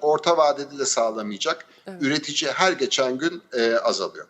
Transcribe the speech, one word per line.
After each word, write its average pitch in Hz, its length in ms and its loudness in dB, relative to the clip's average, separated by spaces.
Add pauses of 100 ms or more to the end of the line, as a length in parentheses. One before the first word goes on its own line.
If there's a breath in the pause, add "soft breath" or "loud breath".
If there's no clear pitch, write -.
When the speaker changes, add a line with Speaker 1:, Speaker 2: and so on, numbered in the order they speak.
Speaker 1:
orta 151 360 2
vadede 143 420 2
de 139 60 -2
sağlamayacak. 110 800 -2 (220 soft breath)
Speaker 2:
Evet. 185 160 -8
Speaker 1:
Üretici 147 480 -2
her 180 220 4
geçen 131 460 0
gün, 170 240 -4 (100)
e, 117 220 2
azalıyor. 98 560 -2